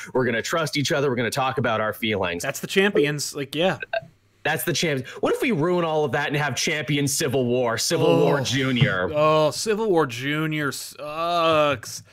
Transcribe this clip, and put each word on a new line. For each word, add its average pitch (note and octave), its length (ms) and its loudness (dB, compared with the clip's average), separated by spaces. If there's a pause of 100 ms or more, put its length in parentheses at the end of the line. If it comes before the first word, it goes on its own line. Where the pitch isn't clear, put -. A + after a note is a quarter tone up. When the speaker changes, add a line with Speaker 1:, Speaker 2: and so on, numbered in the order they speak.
(140)
Speaker 1:
We're C3 120 2
gonna A2+ 180 0
trust D#3+ 340 -2
each C#3 140 -2
other. C#3+ 180 2
We're B2 60 0
gonna A2+ 160 -2
talk C3 260 -2
about A2+ 240 0
our G#2+ 120 -2
feelings. F#2+ 500 -2
Speaker 2:
That's - 160 -6
the - 80 -8
Champions. D3+ 680 0
Like, C#3+ 200 -8
yeah. D#3+ 240 0 (640)
Speaker 1:
That's D3+ 200 -2
the E3+ 100 -2
Champions. C#3+ 360 -2 (120)
What D#4 120 2
if A#4+ 80 -2
we D4 120 0
ruin F3 300 2
all D#3 220 2
of C3 60 -2
that D3 160 -2
and D3 100 -2
have C#3+ 180 0
Champions D3 560 0
Civil C3+ 340 0
War, A#2+ 340 0
Civil D3 400 4
War C#3+ 220 4
Speaker 2:
Oh. - 20 -4
Speaker 1:
Junior? A#2 680 2
Speaker 2:
Oh, D#3 380 4
Civil A3 400 -2
War E3 160 4
Junior D3 680 -2
sucks. D#3 1400 0